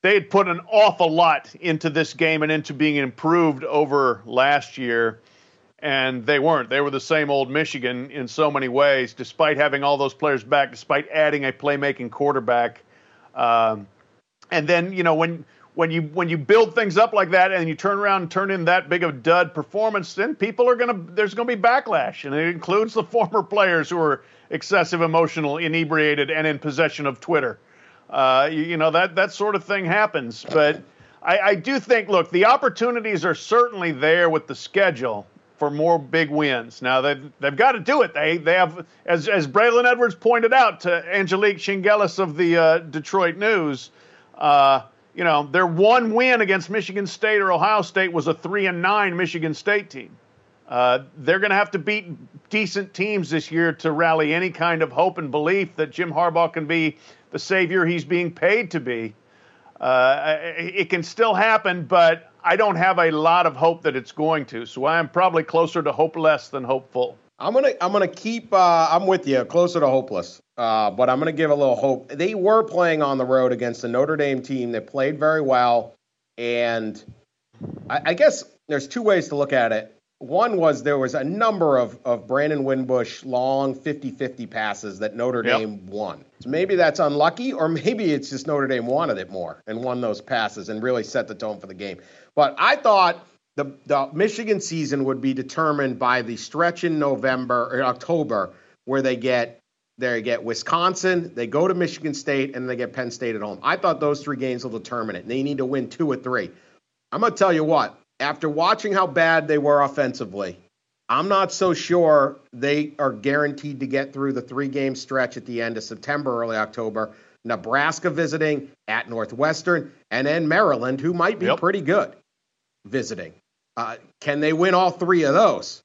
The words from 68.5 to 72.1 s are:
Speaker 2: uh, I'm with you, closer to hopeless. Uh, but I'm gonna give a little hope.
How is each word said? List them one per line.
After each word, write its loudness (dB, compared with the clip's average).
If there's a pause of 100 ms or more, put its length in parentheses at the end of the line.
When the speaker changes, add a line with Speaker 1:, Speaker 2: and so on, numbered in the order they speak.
Speaker 2:
uh, 6
I'm 2
with 2
you, 2
closer 2
to 4
hopeless. -2 (180)
Uh, 2
but 2
I'm 2
gonna -2
give 0
a 6
little 2
hope. -2